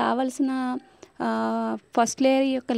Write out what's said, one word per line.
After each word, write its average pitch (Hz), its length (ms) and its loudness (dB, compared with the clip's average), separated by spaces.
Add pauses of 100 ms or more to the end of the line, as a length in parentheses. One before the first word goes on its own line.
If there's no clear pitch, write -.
కావాల్సిన, 254 500 0 (760)
ఆ, - 20 0 (680)
ఫస్ట్ 233 280 2
లేయర్ 269 260 4
యొక్క 262 280 -4